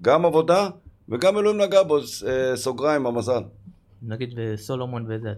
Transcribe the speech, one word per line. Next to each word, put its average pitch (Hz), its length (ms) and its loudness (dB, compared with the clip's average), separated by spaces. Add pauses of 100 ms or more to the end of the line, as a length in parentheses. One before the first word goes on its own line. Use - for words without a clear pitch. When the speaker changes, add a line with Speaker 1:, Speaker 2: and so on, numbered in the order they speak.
Speaker 1:
גם 156 240 4
עבודה, 170 420 4 (400)
וגם 190 300 2
אלוהים 208 220 2
נגע 190 220 4
בו, 151 200 2
ס-, - 220 -12
אה, 131 320 0
סוגריים, 131 500 0
המזל. 117 360 -2 (600)
Speaker 2:
נגיד, 120 340 -8
וסולומון 117 720 -6
וזה, 110 300 -6